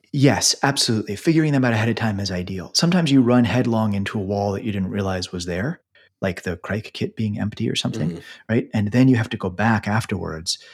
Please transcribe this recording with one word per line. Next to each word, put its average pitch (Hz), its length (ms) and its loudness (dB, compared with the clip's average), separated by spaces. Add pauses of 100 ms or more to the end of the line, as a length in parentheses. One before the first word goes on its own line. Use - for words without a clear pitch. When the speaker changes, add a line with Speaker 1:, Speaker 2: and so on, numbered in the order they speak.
(120)
Speaker 1:
yes, 131 500 4
absolutely. 113 540 0
Figuring 156 360 2
them 135 120 2
out 120 80 2
ahead 113 160 2
of 117 60 0
time 110 260 -2
is 98 100 -4
ideal. 90 440 -6
Sometimes 170 360 2
you 135 120 8
run 123 220 4
headlong 113 500 2
into 98 240 -4
a 101 40 -2
wall 101 300 0
that 98 100 -4
you 107 100 -4
didn't 95 180 -2
realize 95 420 -4
was 87 140 -8
there, 95 340 -4 (400)
like 190 220 -4
the 87 160 -6
Crike - 340 -8
kit - 240 -6
being 104 220 -2
empty 107 320 -4
or - 60 -2
something, - 340 -4
Speaker 2:
Mm-hmm. - 100 -10 (300)
Speaker 1:
right? 117 240 0
And 104 180 0
then 127 160 6
you 131 80 6
have 113 140 0
to 110 80 -6
go 98 100 -4
back 104 400 0
afterwards. 87 680 -4 (160)